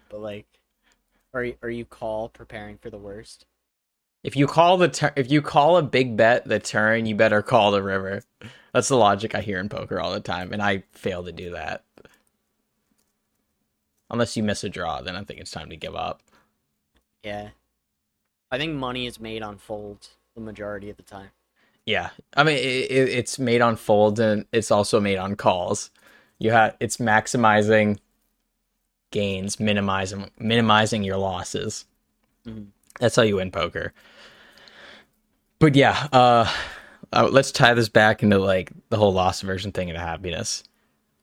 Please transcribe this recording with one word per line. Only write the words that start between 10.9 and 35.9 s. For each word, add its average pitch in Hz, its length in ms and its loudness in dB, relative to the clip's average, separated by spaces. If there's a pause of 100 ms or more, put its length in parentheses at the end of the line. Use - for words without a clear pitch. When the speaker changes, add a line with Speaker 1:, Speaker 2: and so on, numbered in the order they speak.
Speaker 2:
fail 90 320 -8
to 87 80 -14
do 87 200 -14
that. 78 320 -10 (2250)
Unless 117 260 -2
you 110 60 -2
miss 104 200 -4
a 104 60 -8
draw, 85 320 -8
then 90 140 -10
I 101 80 -10
think - 160 -16
it's - 120 -18
time 78 200 -14
to 80 40 -18
give 82 200 -12
up. 82 260 -10 (1040)
Speaker 1:
Yeah. 104 260 -12 (1040)
I 127 80 -2
think 156 160 -6
money 127 320 -6
is 113 120 -14
made 110 220 -10
on 104 160 -12
fold 104 520 -14 (260)
the 117 60 -14
majority 104 500 -12
of 95 60 -18
the 95 60 -20
time. 98 260 -20 (560)
Speaker 2:
Yeah. 92 260 -2 (260)
I 143 60 6
mean, 151 140 2
it, 127 340 -2
it, 131 180 2
it's - 300 -4
made 120 220 2
on 117 140 2
folds, 107 440 2
and 107 320 0
it's 110 180 0
also 104 320 2
made 101 160 0
on 98 180 -6
calls. 95 540 0 (480)
You 110 140 0
ha-, 110 280 4
it's 117 180 -6
maximizing 107 1000 2 (1120)
gains, 98 480 -4
minimizing, 98 720 -2 (100)
minimizing 110 640 2
your 95 140 -2
losses. 95 680 -6 (640)
Speaker 1:
Mm-hmm. 110 180 -14 (340)
Speaker 2:
That's 117 160 0
how 127 80 4
you 104 140 2
win 92 140 -4
poker. 82 420 -6 (1700)
But 151 160 6
yeah, 127 360 4